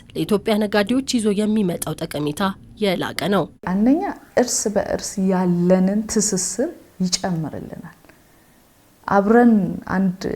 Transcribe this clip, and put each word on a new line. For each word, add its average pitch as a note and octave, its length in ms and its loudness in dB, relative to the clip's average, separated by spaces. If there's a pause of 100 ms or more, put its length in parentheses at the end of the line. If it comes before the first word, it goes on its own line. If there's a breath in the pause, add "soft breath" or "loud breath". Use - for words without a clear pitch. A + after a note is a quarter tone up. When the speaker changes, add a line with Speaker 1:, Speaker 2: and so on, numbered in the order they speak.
Speaker 1:
ለኢትዮጵያ G3+ 500 0
ነጋዴዎች G#3+ 540 0
ይዞ A3 220 0
የሚመጣው G3 640 0
ጠቀሜታ D3 460 -4 (360)
የላቀ F3 480 -2
ነው። F#3 180 2 (220)
Speaker 2:
አንደኛ A#3+ 360 2 (340)
እርስ B3 220 0 (100)
በእርስ - 420 -4 (160)
ያለንን F#3 800 2
ትስስር G#3+ 640 -2 (300)
ይጨምርልናል። F3 1000 -6 (1120 soft breath)
አብረን A3+ 460 6 (360)
አንድ F#3 300 0 (160)